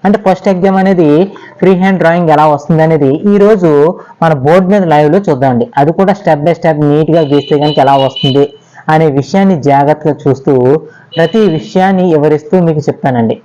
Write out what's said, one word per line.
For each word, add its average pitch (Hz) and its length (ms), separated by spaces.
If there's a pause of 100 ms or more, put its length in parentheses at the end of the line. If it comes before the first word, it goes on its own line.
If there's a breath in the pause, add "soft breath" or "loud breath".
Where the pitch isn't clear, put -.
అంటే 208 160
ఫస్ట్ 185 280
ఎగ్జామ్ 190 280
అనేది 180 300 (500 loud breath)
ఫ్రీ 185 120 (100)
హ్యాండ్ 190 200
డ్రాయింగ్ 170 320
ఎలా 151 200
వస్తుంది 160 320
అనేది 151 240 (240)
ఈ - 100
రోజు 196 260 (520 loud breath)
మన 165 100 (140)
బోర్డు 180 280
మీద 202 100 (100)
లైవ్లో 151 340
చూద్దామండి. 127 380 (160)
అది 147 180
కూడా 190 220
step 156 240
by 170 120
step 160 200 (100)
నీట్‌గా 156 420
గీస్తే 143 320
కనుక 147 240
ఎలా 135 80 (120)
వస్తుంది 139 380 (500 loud breath)
అనే 160 120 (140)
విషయాన్ని 190 360 (120)
జాగ్రత్తగా 143 560
చూస్తూ 139 300 (640 loud breath)
ప్రతి 170 240 (120)
విషయాన్ని 185 600
వివరిస్తూ 151 540
మీకు 151 200
చెప్తానండి. 120 580